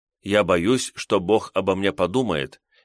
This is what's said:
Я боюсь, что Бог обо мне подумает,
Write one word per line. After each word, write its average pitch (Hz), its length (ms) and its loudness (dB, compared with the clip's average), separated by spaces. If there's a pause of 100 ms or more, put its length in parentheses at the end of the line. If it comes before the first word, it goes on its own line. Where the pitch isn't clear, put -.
(220)
Я 101 220 2
боюсь, 90 520 0
что - 240 -2
Бог 101 360 0
обо 95 180 0
мне 98 180 0
подумает, 92 680 -4 (240)